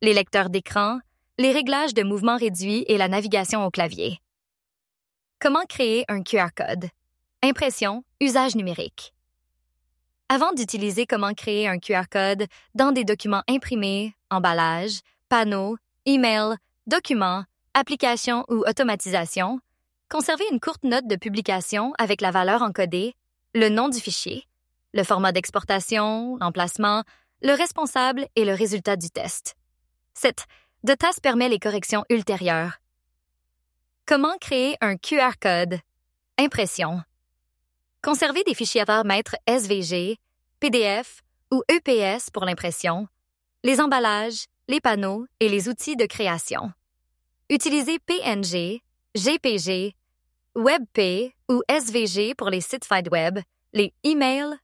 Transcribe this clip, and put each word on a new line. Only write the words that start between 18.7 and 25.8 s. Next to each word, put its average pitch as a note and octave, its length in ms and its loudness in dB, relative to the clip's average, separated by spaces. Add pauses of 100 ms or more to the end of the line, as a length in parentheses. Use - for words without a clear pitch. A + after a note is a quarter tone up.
conservez D#4 400 0
une B3+ 100 0
courte - 240 -4
note B3+ 220 0
de G#3 100 0
publication G#3 800 -2
avec G#3 220 0
la F#3+ 100 2
valeur F#3+ 320 2
encodée, F#3+ 520 -2 (400)
le A3 140 6
nom A3+ 200 2
du B3 120 -4
fichier, - 440 -6 (480)
le G3 120 2
format F#3+ 280 2
d'exportation, G#3+ 1080 -2